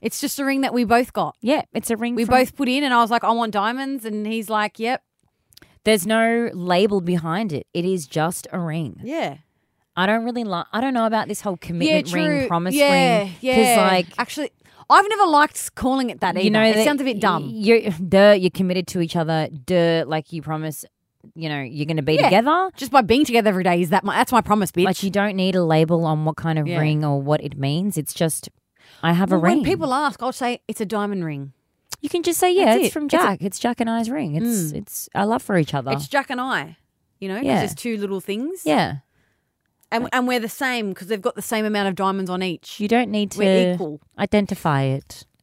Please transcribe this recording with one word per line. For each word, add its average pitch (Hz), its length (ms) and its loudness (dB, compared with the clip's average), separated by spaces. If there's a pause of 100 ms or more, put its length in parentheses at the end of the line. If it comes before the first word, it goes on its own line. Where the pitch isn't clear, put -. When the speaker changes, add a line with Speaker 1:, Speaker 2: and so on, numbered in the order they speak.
Speaker 1:
It's - 200 -6
just - 180 -4
a 277 60 -4
ring 269 180 0
that 262 100 -2
we 240 120 2
both 233 280 2
got. 160 300 -4
Speaker 2:
Yeah, 262 200 2 (120)
it's - 160 -4
a 226 60 -2
ring 240 180 -4
Speaker 1:
We 233 100 0
Speaker 2:
from 220 120 2
Speaker 1:
both 254 200 2
put 277 120 -2
in, 262 140 0
and 262 120 0
I 240 80 6
was 220 80 0
like, 233 140 0
"I 196 80 2
want 233 200 -2
diamonds," 240 540 -4
and 214 200 -6
he's 220 220 -4
like, 214 300 -2
"Yep." 233 240 -4 (840)
Speaker 2:
There's 208 220 2
no 226 480 2
label 180 480 2
behind 175 500 -2
it. 135 220 -6
It 175 100 -2
is 180 220 -2
just 160 460 -2
a 185 60 -4
ring. 160 440 -6
Speaker 1:
Yeah. 226 360 -6 (640)
Speaker 2:
I 185 60 2
don't 226 180 0
really 240 200 -4
li-, 185 280 -4
I 214 80 -2
don't 269 140 0
know 226 120 2
about 220 220 0
this 202 120 -8
whole 190 180 -4
commitment 302 500 0
Speaker 1:
Yeah, - 80 -4
Speaker 2:
ring, 311 100 0 (140)
Speaker 1:
true. 254 80 -2
Speaker 2:
promise 170 260 -2
Speaker 1:
Yeah, 285 180 4 (260)
Speaker 2:
ring. 202 100 -2
'Cause, 170 140 -16
Speaker 1:
yeah. 247 480 4
Speaker 2:
like, 180 160 2 (120)
Speaker 1:
Actually, 254 320 -6 (380)
I've 392 200 6
never 415 180 4
liked 302 480 2
calling 262 360 0
it - 100 -12
that 180 160 0
Speaker 2:
you 185 60 0
Speaker 1:
either. 208 80 4
Speaker 2:
know 220 140 4
Speaker 1:
It 220 100 4
Speaker 2:
that 220 100 4
Speaker 1:
sounds 294 160 2
a 269 40 -4
bit 233 160 -2
dumb. 180 220 2 (100)
Speaker 2:
you're, 220 380 2
duh, 190 480 6
you're 180 120 0
committed 180 380 -2
to 180 120 -4
each 165 140 -2
other. 160 340 0
Duh, 165 580 0
like, 156 260 -6
you 165 100 -8
promise, 156 420 -8 (520)
you 160 120 -8
know, 143 140 -4
you're 143 240 -6
gonna 156 160 -2
be 151 120 2
Speaker 1:
Yeah. 165 100 6
Speaker 2:
together. 294 520 4
Speaker 1:
Just 262 140 -10
by 262 120 4
being 240 220 2
together 233 260 2
every 185 140 0
day, 175 180 2
is 160 80 -2
that 190 140 2
my, 180 120 -2
that's 247 160 0
my 233 80 4
promise, 208 320 0
bitch. 175 120 2
Speaker 2:
Like, 190 180 0
you 196 80 -4
don't 202 260 0
need 190 180 0
a 185 100 2
label 160 420 2
on 156 180 0
what 156 120 -2
kind 160 220 -2
of 151 80 -2
Speaker 1:
Yeah. 170 140 -2
Speaker 2:
ring 151 240 2
or 143 160 0
what 147 240 0
it 143 140 -10
means. 156 400 -2
It's 143 160 -6
just, - 340 -2 (540)
I 165 100 2
have 185 180 2
a 285 60 4
Speaker 1:
Well, 160 60 2
when 202 160 4
Speaker 2:
ring. 269 60 0
Speaker 1:
people 320 300 0
ask, 277 280 -2
I'll 254 100 -2
say, 247 340 -4
"It's 226 140 -8
a 214 60 -4
diamond 202 380 -4
ring." 139 280 -8 (480)
Speaker 2:
You 285 80 -6
can 349 140 -2
just 339 180 -2
say, 359 120 4
"Yeah, 370 120 4
Speaker 1:
That's 330 140 6
Speaker 2:
it's 320 100 4
Speaker 1:
it. - 40 -4
Speaker 2:
from 302 120 -4
Speaker 1:
It's 285 100 0
a - 40 4
Speaker 2:
Jack. 226 240 2
It's 196 160 -6
Jack 240 220 -2
and 226 100 -2
I's 226 200 -2
ring. 247 260 -4
It's, 202 80 0 (280)
Speaker 1:
Mm. - 20 -10
Speaker 2:
it's - 400 -12
our 196 120 0
love 220 160 0
for 190 160 0
each 147 160 0
other." 135 180 -4
Speaker 1:
It's 139 160 -6
Jack 277 220 -2
and 247 100 -6
I, 175 380 -6 (420)
you 196 80 -8
know, 190 80 -6
'cause 262 80 -6
Speaker 2:
Yeah. 262 160 2
Speaker 1:
there's - 140 -4
two 233 240 -6
little 196 220 -4
things. 254 440 -8
Speaker 2:
Yeah. 190 320 0 (960)
Speaker 1:
And, 233 120 -2
Speaker 2:
Like 240 100 -6
Speaker 1:
and 247 140 0
we're 247 120 0
the 220 80 -6
same 233 460 -6
'cause 180 140 -14
they've 214 120 -4
got - 140 -4
the 202 80 -10
same 214 220 -2
amount 208 240 0
of 185 80 -2
diamonds 190 340 -2
on 180 120 -4
each. - 380 -8
Speaker 2:
You 208 80 -2
don't 233 220 2
need 208 260 -2
Speaker 1:
We're 190 340 4
Speaker 2:
to 180 40 0
Speaker 1:
equal. 156 260 -6 (180)
Speaker 2:
identify 185 640 0
it. 135 420 -4 (180)